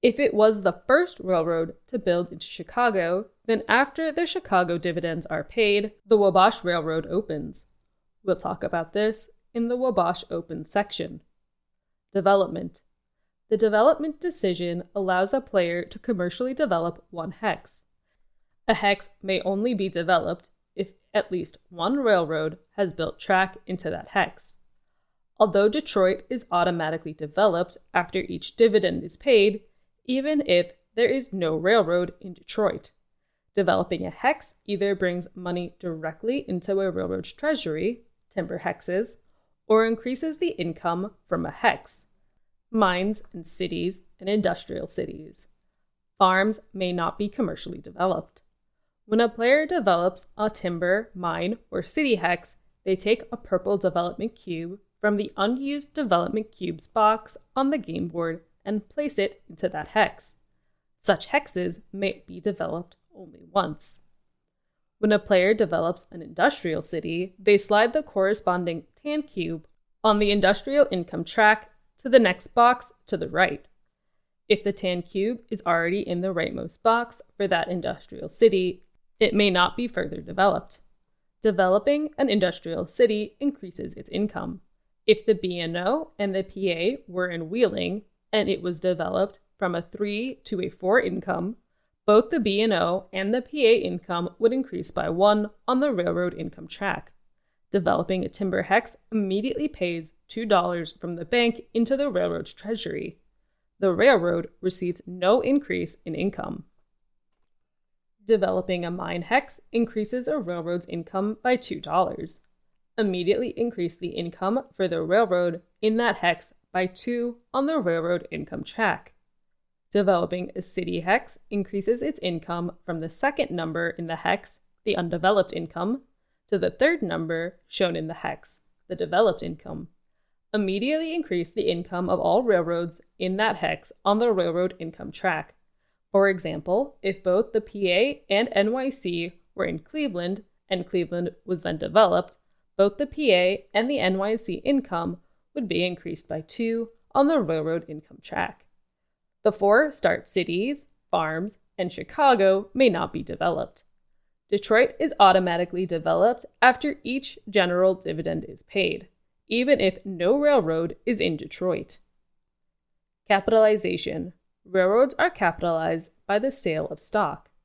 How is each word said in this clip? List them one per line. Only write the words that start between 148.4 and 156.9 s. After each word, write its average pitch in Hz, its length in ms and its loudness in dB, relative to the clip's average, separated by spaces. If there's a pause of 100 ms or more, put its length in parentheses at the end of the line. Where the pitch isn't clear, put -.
The 214 100 4
four 226 380 4
start - 360 -2
cities, 196 600 -2 (220)
farms, 165 500 -2 (180)
and 165 140 -4
Chicago 196 800 2
may 254 160 6
not 175 240 -2
be 165 100 -6
developed. - 640 -4 (640)
Detroit 220 500 2
is 311 200 0
automatically 180 640 4
developed 170 600 0 (160)
after 254 420 2